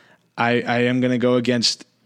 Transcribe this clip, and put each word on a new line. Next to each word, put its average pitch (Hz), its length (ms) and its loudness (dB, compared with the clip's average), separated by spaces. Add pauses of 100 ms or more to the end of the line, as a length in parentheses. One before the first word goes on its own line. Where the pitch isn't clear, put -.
(380)
I, 120 240 2
I 123 220 -2
am 123 180 0
gonna 127 160 0
go 123 180 2
against 120 500 0 (200)